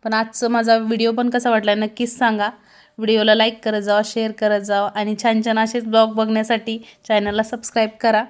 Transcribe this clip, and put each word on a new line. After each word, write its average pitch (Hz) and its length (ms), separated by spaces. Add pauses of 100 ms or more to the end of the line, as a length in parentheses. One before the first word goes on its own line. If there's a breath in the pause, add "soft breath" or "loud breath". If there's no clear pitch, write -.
पण 220 80
आजचं 226 360
माझा 226 280
व्हिडिओ 226 360
पण 240 180
कसा 247 200
वाटला 214 240
नक्कीच 214 440
सांगा. 214 300 (500 soft breath)
व्हिडिओला 214 360
लाईक 226 300
करत 214 160
जावा, 208 240
शेअर 220 260
करत 208 300
जावा 202 340
आणि 214 280
छान 226 220
छान 220 140
असेच 226 260
ब्लॉग 220 300
बघण्यासाठी 220 640 (300 loud breath)
चॅनलला 208 340
सबस्क्राईब 220 480 (100)
करा. 220 300